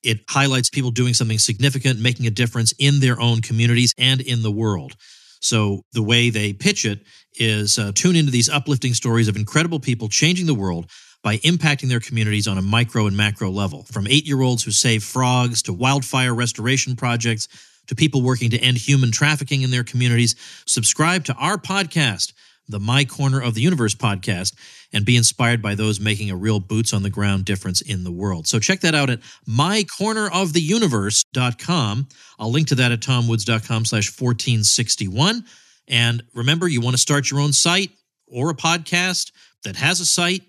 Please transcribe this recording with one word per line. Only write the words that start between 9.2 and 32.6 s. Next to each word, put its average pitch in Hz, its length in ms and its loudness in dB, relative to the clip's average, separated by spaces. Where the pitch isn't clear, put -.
of 101 80 0
incredible 151 460 0
people 113 260 -4
changing 175 380 0
the 151 100 2
world 87 340 -4
by 107 180 -2
impacting 151 500 0
their 120 100 0
communities 107 480 -2
on 98 100 -2
a 95 40 -2
micro 110 460 0
and 98 100 0
macro 104 320 0
level. 92 420 -4
From 101 160 -4
eight-year-olds 131 560 2
who 107 80 -4
save 110 320 2
frogs 123 600 0
to 104 100 -6
wildfire 127 600 0
restoration 123 640 -2
projects 117 540 -2
to 120 80 -6
people 139 260 2
working 123 300 0
to 120 80 0
end 127 180 2
human 127 340 2
trafficking 143 520 -2
in 127 80 0
their 123 120 0
communities. 120 540 2
Subscribe 156 600 0
to - 80 -4
our 170 240 -2
podcast, 160 720 -2
the 104 120 -6
My 120 240 2
Corner 135 380 0
of 117 120 -2
the 110 80 -2
Universe 135 340 2
podcast, 98 580 -4
and 123 100 0
be 120 140 4
inspired 117 440 2
by 101 140 -2
those 107 240 -2
making 104 300 -2
a 92 80 -6
real 104 240 0
boots 110 320 -2
on 98 100 0
the 101 60 -2
ground 98 340 -2
difference 95 380 -2
in 90 240 -6
the 90 60 -6
world. 87 360 -4
So 113 120 0
check 185 220 0
that 160 140 2
out 139 140 2
at 117 100 -2
my 170 380 0
corner 214 320 -2
of 180 240 -2
the 175 80 2
universe 147 720 2
dot 123 260 -2
com. 135 480 -2
I'll 110 120 -4
link 151 180 2